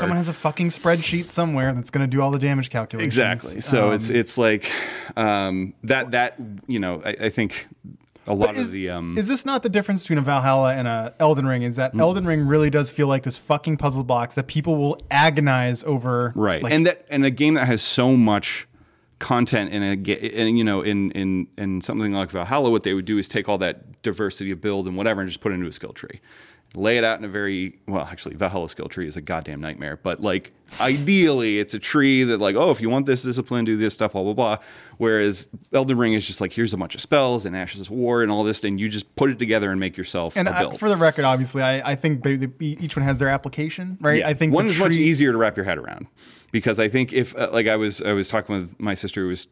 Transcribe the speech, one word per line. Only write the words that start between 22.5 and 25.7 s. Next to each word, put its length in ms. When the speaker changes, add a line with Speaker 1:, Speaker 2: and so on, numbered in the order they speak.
Speaker 2:
what 140
they 100
would 120
do 120
is 100
take 200
all 100
that 440
diversity 480
of 100
build 260
and 100
whatever 240
and 80
just 120
put 120
it 40
into 100
a 60